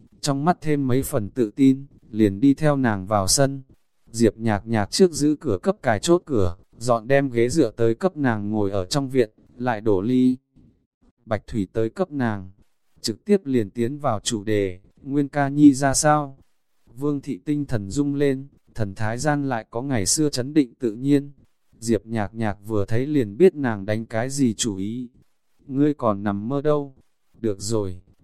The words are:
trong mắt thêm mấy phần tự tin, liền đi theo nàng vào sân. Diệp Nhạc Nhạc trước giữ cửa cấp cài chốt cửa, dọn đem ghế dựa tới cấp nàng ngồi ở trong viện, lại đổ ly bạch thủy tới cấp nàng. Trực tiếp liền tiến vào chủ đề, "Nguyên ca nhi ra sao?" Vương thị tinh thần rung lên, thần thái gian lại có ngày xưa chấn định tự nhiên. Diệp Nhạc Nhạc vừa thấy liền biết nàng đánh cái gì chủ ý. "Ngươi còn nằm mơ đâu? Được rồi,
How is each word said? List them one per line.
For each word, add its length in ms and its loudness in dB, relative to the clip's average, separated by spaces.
trong 240 -2
mắt 160 2
thêm 260 0
mấy 160 2
phần 260 -4
tự 260 -2
tin, 300 4
liền 280 2
đi 140 4
theo 240 2
nàng 300 -2
vào 200 2
sân. 360 0
Diệp 260 2
Nhạc 300 -2
Nhạc 240 -2
trước 200 4
giữ 280 0
cửa 240 -2
cấp 180 0
cài 180 0
chốt 260 2
cửa, 320 0
dọn 300 -2
đem 220 2
ghế 200 0
dựa 220 2
tới 240 2
cấp 220 -4
nàng 340 -2
ngồi 200 -2
ở 140 -4
trong 240 -4
viện, 200 2
lại 240 -4
đổ 200 2
ly 360 2
bạch 220 -4
thủy 260 -4
tới 160 -2
cấp 220 -6
nàng. 400 -6
Trực 240 -8
tiếp 200 0
liền 240 0
tiến 280 -4
vào 220 -2
chủ 240 -6
đề, 360 -2
"Nguyên 280 -2
ca 200 -2
nhi 240 8
ra 200 0
sao?" 440 2
Vương 240 -4
thị 240 -8
tinh 200 -2
thần 240 -4
rung 260 -2
lên, 320 0
thần 200 -4
thái 220 -4
gian 320 0
lại 200 -4
có 120 -6
ngày 240 -2
xưa 240 0
chấn 240 -6
định 260 2
tự 140 -2
nhiên. 380 0
Diệp 260 0
Nhạc 280 -6
Nhạc 240 -4
vừa 180 0
thấy 220 0
liền 300 -2
biết 180 6
nàng 300 -4
đánh 200 -4
cái 240 -4
gì 240 0
chủ 220 -4
ý. 340 -8
"Ngươi 260 0
còn 300 0
nằm 260 -2
mơ 120 -2
đâu? 340 0
Được 200 -4
rồi, 420 -4